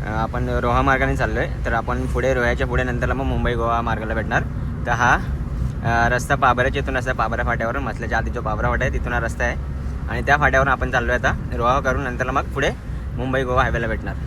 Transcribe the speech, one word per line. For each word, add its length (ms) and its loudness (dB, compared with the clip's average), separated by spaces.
अ, 20 -6
आपण 400 -2
रोहा 340 2
मार्गाने 340 2
चाललो 240 0
आहे. 240 -2
तर 80 0
आपण 340 0
पुढे, 280 2
रोह्याच्या 320 2
पुढे 160 0
नंतरला 320 0
मग 100 -2
मुंबई 300 2
गोवा 260 2
मार्गाला 340 -2
भेटणार. 280 0
तर 40 -2
हा, 240 4
अ, 240 2
रस्ता 260 2
पाभऱ्याच्या 480 2
इथून 140 -2
असा 160 -2
पाभरा 300 -2
फाट्यावरून, 400 -2
म्हसल्याच्या 360 -2
आधी 120 -2
जो 100 -4
पाभरा 280 -2
फाटा 160 0
आहे 100 0
तिथून 180 -2
हा 80 0
रस्ता 240 -2
आहे 120 -2
आणि 140 -2
त्या 140 4
फाट्यावरून 360 4
आपण 180 0
चाललो 220 0
आहे 140 0
आता. 300 -2
रोहा 240 2
करून 220 0
नंतरला 300 -2
मग 120 0
पुढे 260 0
मुंबई 280 0
गोवा 200 2
हायवेला 240 0
भेटणार. 280 -4